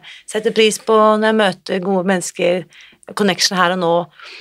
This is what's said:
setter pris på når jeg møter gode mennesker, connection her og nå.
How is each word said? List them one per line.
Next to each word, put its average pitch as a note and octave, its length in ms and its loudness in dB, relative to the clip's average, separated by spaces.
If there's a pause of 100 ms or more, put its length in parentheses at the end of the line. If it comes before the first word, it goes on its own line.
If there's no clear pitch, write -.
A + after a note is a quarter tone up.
(260)
setter G#3+ 260 -4
pris G#3+ 260 2
på - 140 -4 (240)
når G#3+ 140 0
jeg A3 100 2
møter F#3+ 400 -2
gode F#3 260 -2
mennesker, F3+ 600 -2 (500)
connection F#3+ 420 0
her F3+ 140 2
og F#3 80 -4
nå. E3+ 120 0 (480)